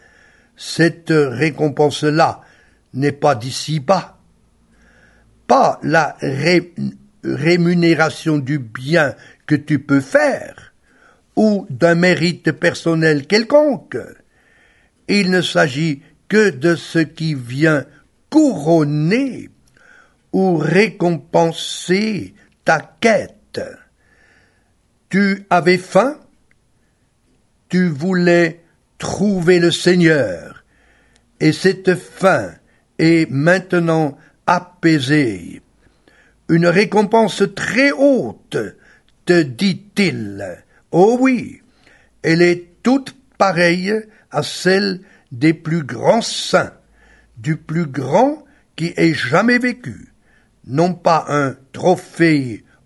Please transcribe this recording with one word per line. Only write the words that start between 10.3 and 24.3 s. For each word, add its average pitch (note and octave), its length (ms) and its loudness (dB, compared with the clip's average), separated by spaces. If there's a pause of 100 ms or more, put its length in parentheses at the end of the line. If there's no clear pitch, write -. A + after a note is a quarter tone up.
ou G#3 340 0
d'un E3 240 2
mérite F3 580 0
personnel D#3+ 720 0
quelconque. D4 720 0 (1080)
Il F#3+ 240 0
ne F#3 100 2
s'agit D#3 640 -2 (260)
que G#3 220 2
de D3+ 240 0
ce - 240 -4
qui D#3+ 360 -2
vient C3+ 500 0 (440)
couronner E3+ 1200 0 (840)
ou F#3 240 2
récompenser E3+ 1800 -2 (300)
ta D#3+ 160 2 (200)
quête. - 600 -2 (1500)